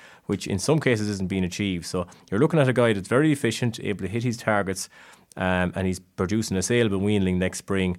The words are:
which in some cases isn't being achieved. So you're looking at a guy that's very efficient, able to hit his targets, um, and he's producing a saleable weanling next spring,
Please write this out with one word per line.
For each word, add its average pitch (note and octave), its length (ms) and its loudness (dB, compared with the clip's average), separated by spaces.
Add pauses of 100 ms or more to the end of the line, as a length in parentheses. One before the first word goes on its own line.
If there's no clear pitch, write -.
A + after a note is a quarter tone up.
(260)
which G#2 220 -4
in F#2+ 100 -2
some D3 220 2
cases G#2+ 280 2
isn't F#2+ 200 -2
being F#2+ 160 0
achieved. F2+ 420 -2
So F2+ 220 -4 (200)
you're G2+ 120 0
looking D#3+ 180 2
at C3+ 100 4
a B2+ 40 4
guy A#2 200 4
that's F#2+ 140 -2
very D3+ 240 4
efficient, A#2 480 0
able G2 220 -4
to F#2+ 80 -4
hit A2+ 160 -4
his A#2 120 -2
targets, G2 520 0 (480)
um, F2+ 400 0
and F#2+ 100 0
he's F#2 140 -2
producing G2 560 -2
a F#2 60 0
saleable A2+ 360 2
weanling F#2+ 400 2
next F#2 200 -2
spring, F#2 400 -2